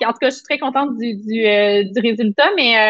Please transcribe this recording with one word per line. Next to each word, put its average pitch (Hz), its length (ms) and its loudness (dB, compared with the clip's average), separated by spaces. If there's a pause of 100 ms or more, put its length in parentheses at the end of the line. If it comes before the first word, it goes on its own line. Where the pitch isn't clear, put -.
qu'en 226 120 -2
tout - 60 -18
cas, 262 100 0
je 269 60 -4
suis - 80 -20
très 294 140 -4
contente 269 400 -4
du, 226 200 -4
du, 220 280 -4
euh, 208 380 2
du 196 160 -6
résultat, 226 560 0
mais, 240 220 2 (120)